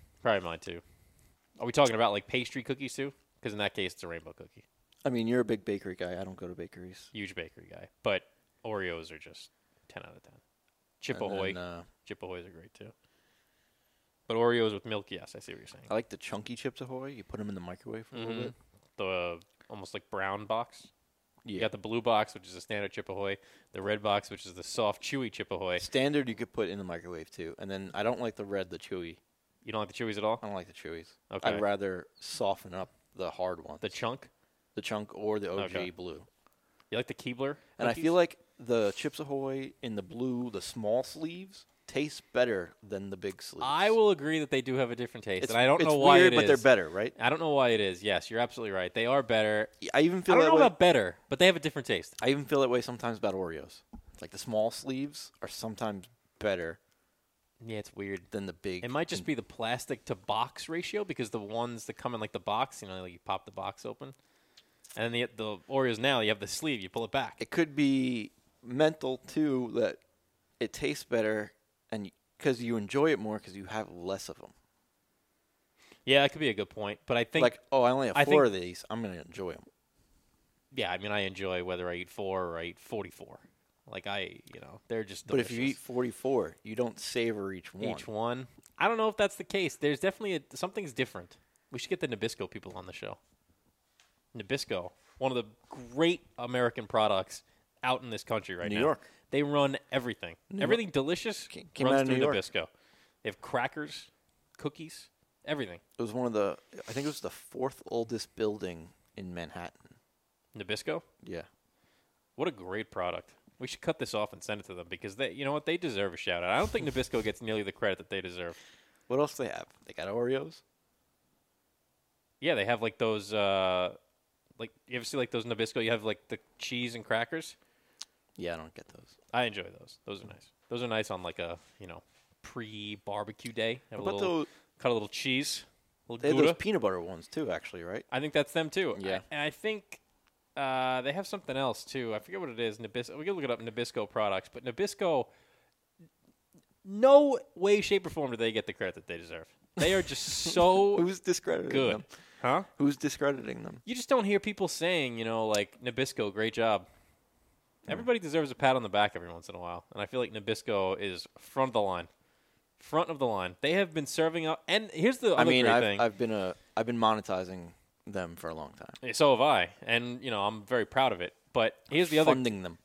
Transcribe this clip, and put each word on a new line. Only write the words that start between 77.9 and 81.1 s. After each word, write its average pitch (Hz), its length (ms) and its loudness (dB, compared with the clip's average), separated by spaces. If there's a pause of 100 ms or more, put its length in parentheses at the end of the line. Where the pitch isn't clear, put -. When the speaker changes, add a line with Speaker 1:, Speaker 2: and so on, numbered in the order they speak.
Speaker 2:
only 131 160 2
have 95 100 -2
Speaker 1:
I 143 80 6
Speaker 2:
four 143 220 8
Speaker 1:
think 101 80 2
Speaker 2:
of 90 60 -4
these. 87 280 -10
I'm 117 120 -6
gonna 92 240 -8
enjoy 92 260 -8
'em." - 140 -16 (1080)
Speaker 1:
Yeah, 107 180 -2
I 92 60 0
mean, 104 140 -6